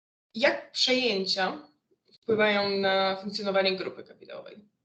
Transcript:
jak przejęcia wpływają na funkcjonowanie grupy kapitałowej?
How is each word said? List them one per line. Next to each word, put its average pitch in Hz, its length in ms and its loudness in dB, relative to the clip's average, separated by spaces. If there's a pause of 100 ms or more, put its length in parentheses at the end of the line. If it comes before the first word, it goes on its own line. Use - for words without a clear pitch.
(360)
jak 277 360 0
przejęcia 196 880 0 (520)
wpływają 208 560 2
na 190 520 0
funkcjonowanie 196 540 0
grupy 170 280 -10
kapitałowej? - 540 -18 (280)